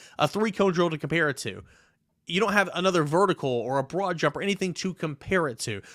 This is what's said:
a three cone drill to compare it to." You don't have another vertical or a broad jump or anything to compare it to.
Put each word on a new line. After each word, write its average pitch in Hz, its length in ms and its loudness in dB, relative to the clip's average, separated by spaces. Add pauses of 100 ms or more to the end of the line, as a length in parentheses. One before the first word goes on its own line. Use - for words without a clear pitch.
(200)
a 151 80 4
three 214 240 0
cone 196 220 2
drill 175 160 2
to 156 80 -4
compare 156 320 0
it 131 80 -4
to." 98 260 -10 (640)
You 180 120 0
don't 208 100 2
have 196 220 2
another 180 320 2
vertical 165 440 2
or 123 300 0
a 135 60 0
broad 180 320 -4
jump 147 180 0
or 240 60 -6
anything 190 320 -2
to 185 200 -4
compare 165 540 -2
it 113 120 -8
to. 104 220 -6 (140)